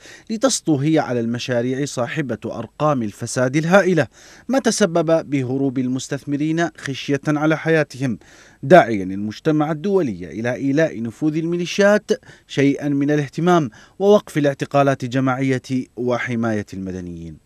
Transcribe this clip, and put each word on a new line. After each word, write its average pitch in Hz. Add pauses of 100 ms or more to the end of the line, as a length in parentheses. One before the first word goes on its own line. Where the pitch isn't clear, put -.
(300)
لتسطو 220
هي 151
على 123
المشاريع 120
صاحبة 123
أرقام 120
الفساد 127
الهائلة، 165 (400)
ما 262
تسبب 165
بهروب 135
المستثمرين 143
خشية 139
على 151
حياتهم، 139 (440)
داعيا 120
المجتمع 107
الدولي 147
إلى 113
إيلاء 135
نفوذ 151
الميليشيات 175 (360)
شيئا 143
من 143
الاهتمام 151 (300)
ووقف 202
الاعتقالات 139
الجماعية 131 (360)
وحماية 117
المدنيين. 87